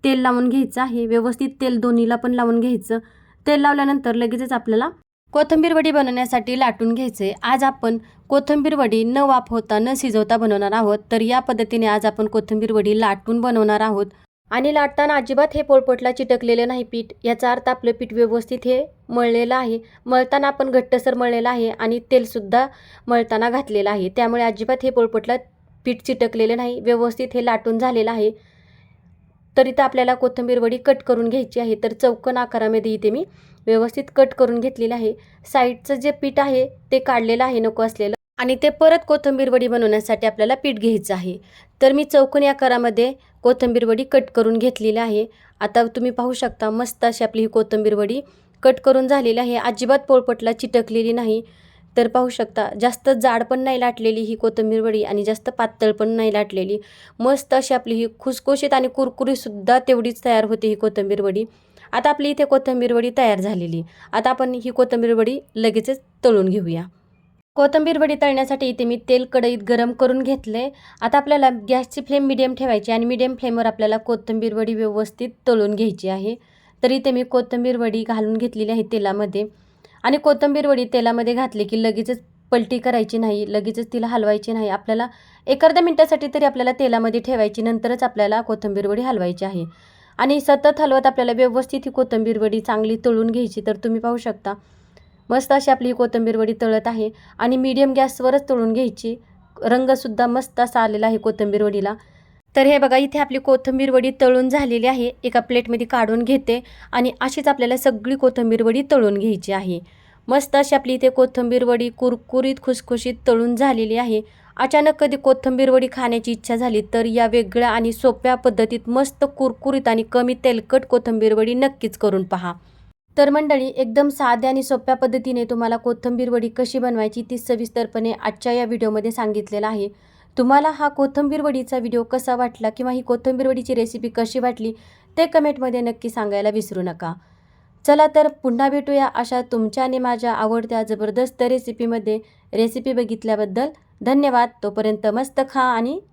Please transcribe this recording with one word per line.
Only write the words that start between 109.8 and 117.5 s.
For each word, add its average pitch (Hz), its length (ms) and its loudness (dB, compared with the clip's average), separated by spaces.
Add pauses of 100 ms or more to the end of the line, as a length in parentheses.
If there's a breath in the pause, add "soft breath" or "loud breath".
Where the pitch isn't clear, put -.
मस्त 277 280 0
अशी 277 200 2
आपली 262 180 0
इथे 254 160 2
कोथिंबीर 254 540 0
वडी 240 260 0
कुरकुरीत, 254 760 -2
खुसखुशीत 247 520 -4 (120)
तळून 240 280 2
झालेली 226 420 0
आहे. 226 240 -2 (360 loud breath)
अचानक 294 420 2
कधी 285 180 0
कोथिंबीर 262 520 2
वडी 254 220 4
खाण्याची 233 400 -4
इच्छा 226 240 -4
झाली, 226 260 -2 (120)
तर 233 120 0
या 226 220 2
वेगळ्या 233 420 0